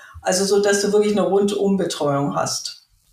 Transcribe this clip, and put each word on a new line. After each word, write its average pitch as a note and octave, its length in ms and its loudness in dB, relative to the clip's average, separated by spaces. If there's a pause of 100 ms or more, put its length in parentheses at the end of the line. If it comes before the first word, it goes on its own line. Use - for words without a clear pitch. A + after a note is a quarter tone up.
(220)
Also F#3+ 240 0
so, G3+ 160 2
dass G3+ 200 2
du G3+ 100 -2
wirklich G#3 200 2
eine G3+ 100 0
Rundumbetreuung F3+ 1120 0
hast. - 520 -6 (260)